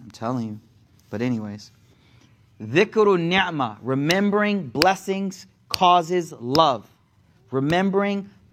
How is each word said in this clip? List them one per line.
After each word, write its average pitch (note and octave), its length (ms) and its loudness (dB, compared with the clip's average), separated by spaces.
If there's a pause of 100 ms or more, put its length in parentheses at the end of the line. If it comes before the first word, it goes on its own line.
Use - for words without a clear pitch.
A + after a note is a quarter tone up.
I'm G#2+ 60 -20
telling A#2 360 -6
you. G#2+ 120 -10 (500)
But G#2 120 -6
anyways. G#2+ 500 -6 (920)
"ذكر D#3 320 0
النعمة," F3 880 2
remembering F#3+ 880 0
blessings F#3+ 800 -2 (200)
causes F3 720 2
love. B2+ 500 2 (600)
Remembering F#3+ 800 0 (240)